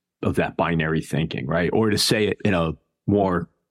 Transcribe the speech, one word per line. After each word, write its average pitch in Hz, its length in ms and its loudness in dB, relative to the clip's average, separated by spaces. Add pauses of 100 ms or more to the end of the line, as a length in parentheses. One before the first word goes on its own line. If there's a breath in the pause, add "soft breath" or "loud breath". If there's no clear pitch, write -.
(220)
of 101 140 0
that - 200 -2
binary 80 460 0
thinking, 73 440 -4
right? 82 260 0
Or 110 180 2
to 101 80 0
say 107 300 0
it - 160 -2
in 107 100 2
a 82 180 0 (340)
more 95 440 2 (200)